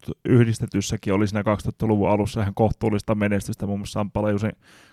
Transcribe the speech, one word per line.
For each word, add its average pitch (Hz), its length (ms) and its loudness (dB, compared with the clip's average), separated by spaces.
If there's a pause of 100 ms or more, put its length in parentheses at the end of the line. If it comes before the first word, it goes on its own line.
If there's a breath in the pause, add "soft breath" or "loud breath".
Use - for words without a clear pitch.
(240)
yhdistetyssäkin 113 880 2
oli 104 160 2
siinä 104 140 -2
kaksituhattaluvun 104 680 0
alussa 104 320 0
ihan 98 120 -2
kohtuullista 110 600 0
menestystä, 104 520 -2
muun 101 120 -4
muassa 101 140 -10
Samppa 104 300 -4
Leijusen 104 300 0 (400 soft breath)